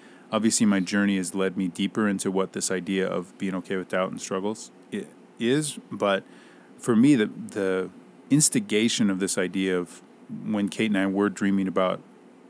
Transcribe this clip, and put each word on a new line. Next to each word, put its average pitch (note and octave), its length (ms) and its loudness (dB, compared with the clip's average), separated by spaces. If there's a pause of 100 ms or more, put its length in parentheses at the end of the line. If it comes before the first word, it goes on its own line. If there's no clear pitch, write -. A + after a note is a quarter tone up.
(320)
obviously A2 340 2
my G2+ 160 4
journey G2+ 360 2
has F2+ 180 -4
led F#2+ 220 0
me F#2+ 120 0
deeper G2+ 400 -2
into G2 220 -2
what F#2+ 220 -2
this - 180 -4
idea F#2 360 -2
of F2+ 300 -6
being F#2+ 180 -4
okay F#2 220 -6
with F2+ 120 -8
doubt F#2+ 220 0
and F#2 80 -10
struggles G2 520 -6 (220)
i-, G2+ 120 -6 (340)
is, C#3 400 0 (120)
but G2+ 320 0 (540)
for - 180 0
me, C#3 200 8
the, G#2+ 120 4
the F#2+ 640 -4 (400)
instigation A2+ 800 2
of F#2 100 0
this F#2 180 -2
idea F#2+ 420 0
of - 220 -8 (420)
when G#2 260 -2
Kate A2+ 220 -2
and G2+ 60 2
I G2 100 2
were G2+ 220 2
dreaming G2 380 0
about F#2 340 0 (480)